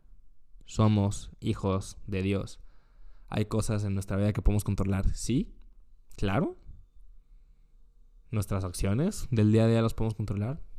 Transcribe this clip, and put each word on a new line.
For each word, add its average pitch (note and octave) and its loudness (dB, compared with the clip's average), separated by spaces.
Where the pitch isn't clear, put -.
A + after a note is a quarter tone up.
somos G#2+ 2
hijos F#2+ -2
de F#2+ -4
Dios. G2 -2
¿Hay - -2
cosas G#2+ 0
en G2+ -2
nuestra G2 -4
vida G#2 2
que - -2
podemos G2+ 4
controlar? G2 2
Sí, - -2
claro. C3 0
¿Nuestras G2+ -2
acciones G#2 -2
del G#2+ 6
día A2 6
a A2+ 6
día A2+ 4
las A2+ 2
podemos A2 -2
controlar? G#2 -4